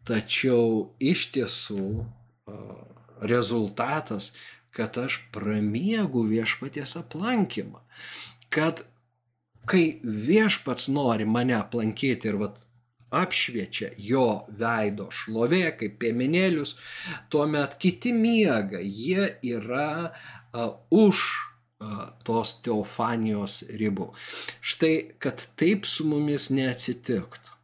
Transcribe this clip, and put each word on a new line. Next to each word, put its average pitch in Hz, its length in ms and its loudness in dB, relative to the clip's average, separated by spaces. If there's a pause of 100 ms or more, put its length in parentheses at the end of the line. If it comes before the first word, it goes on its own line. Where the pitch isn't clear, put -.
tačiau 113 960 2
iš 147 340 0
tiesų, 101 560 -4 (100)
o, - 680 -12 (560)
rezultatas, 117 1120 0 (360)
kad - 300 -6
aš 131 280 -4
pramiegu 117 1000 0
Viešpaties 117 720 -2
aplankymą. 185 880 -2 (640)
Kad 160 380 0 (840)
kai 165 360 4
Viešpats 127 880 2
nori 127 360 2
mane 120 300 4
aplankyti 113 760 0
ir 101 120 0
vat 104 180 -4 (520)
apšviečia 123 840 -2
jo 120 320 2 (200)
veido 104 640 -2
šlovė, 139 640 0
kaip - 260 -8
piemenėlius, 143 760 0 (520)
tuomet 147 500 0
kiti 214 400 2
miega, 165 640 4
jie 123 480 0 (140)
yra, 131 720 -4 (320)
a, 117 200 -4 (200)
už, 202 340 8 (540)
a, 107 340 -12 (120)
tos 113 380 -2
teofanijos 110 1080 -2
ribų. 107 420 -2 (500)
Štai, - 360 2 (180)
kad - 380 -6
taip 190 340 2
su - 240 0
mumis 147 400 0
neatsitiktų 127 1040 -2 (120)